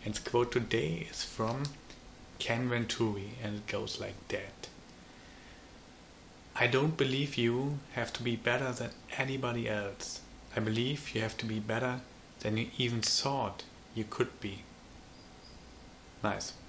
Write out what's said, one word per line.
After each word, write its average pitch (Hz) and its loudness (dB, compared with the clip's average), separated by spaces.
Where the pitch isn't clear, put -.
And 107 -2
the - -4
quote 120 6
today 147 2
is - -4
from 117 0
Ken 123 2
Venturi, 110 2
and 104 -2
it 104 -8
goes - -2
like 101 -6
that. 98 -4
"I 120 8
don't 139 6
believe 139 4
you 127 4
have 120 0
to 120 -4
be 117 4
better 123 4
than 120 -2
anybody 123 2
else. 104 -2
I - 4
believe 117 2
you 110 4
have 110 0
to - -2
be 110 0
better 120 2
than 110 2
you 107 2
even 117 4
thought 127 2
you 113 0
could - 0
be." 101 -4
Nice. 98 0